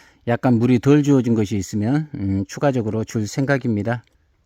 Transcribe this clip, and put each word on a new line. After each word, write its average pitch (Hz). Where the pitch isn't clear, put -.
약간 120
물이 123
덜 147
주어진 131
것이 107
있으면, 113
음, 98
추가적으로 110
줄 107
생각입니다. 120